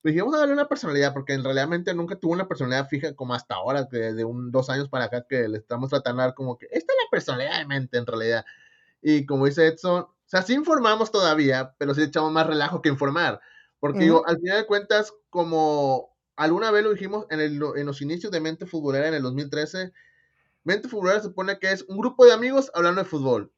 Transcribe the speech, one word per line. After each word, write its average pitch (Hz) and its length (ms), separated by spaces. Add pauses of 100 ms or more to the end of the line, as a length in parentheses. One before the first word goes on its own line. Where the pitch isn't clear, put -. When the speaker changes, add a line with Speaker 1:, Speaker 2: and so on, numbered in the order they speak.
Speaker 1:
Pero 156 120
dijimos, 180 200
"Vamos 311 40
a 302 40
darle 285 140
una 285 140
personalidad", 143 440
porque 139 220
en 135 100
realidad 135 240
Mente 175 260
nunca 175 220
tuvo 165 160
una 185 160
personalidad 135 400
fija 147 280
como 123 180
hasta 113 220
ahora, 135 340
que 120 80 (140)
de 113 120
un, 120 280
dos 131 180
años 139 180
para 127 180
acá 120 220
que 123 200
le 107 100
estamos 120 320
tratando 127 320
de 127 60
dar 127 60
como 127 240
que, - 80
"Esta 330 260
es 523 120
la - 60
personalidad 143 480
de - 80
Mente, 135 320
en 120 80
realidad". 113 380 (580)
Y 147 240
como 139 200
dice 156 220
Edson, 180 360
o - 100 (120)
sea, 185 160
sí 214 120
informamos 240 580
todavía, 151 680
pero 139 160
sí 147 80
echamos 156 300
más 160 140
relajo 151 360
que 151 80
informar. 139 500 (400)
Porque, 170 240
Speaker 2:
Ujú. - 20
Speaker 1:
digo, 165 220
al 170 120
final 185 220
de 214 40
cuentas, 208 460 (180)
como 151 880 (200)
alguna 175 360
vez 214 120
lo 214 80
dijimos 202 380
en 156 100
el, 151 200 (160)
en 143 100
los 139 160
inicios 170 300
de 165 80
Mente 160 260
Futbolera 147 420
en 160 60
el 147 80
dos 127 120
mil 143 160
trece, 165 420 (720)
Mente 208 240
Futbolera 208 320
se 208 80
supone 190 300
que 190 140
es 190 160
un 190 100
grupo 247 280
de 240 60
amigos 262 420
hablando 175 280
de 180 60
fútbol. 131 500